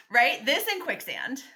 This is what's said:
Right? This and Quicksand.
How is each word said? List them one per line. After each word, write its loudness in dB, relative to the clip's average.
Right? 4
This 2
and -4
Quicksand. -6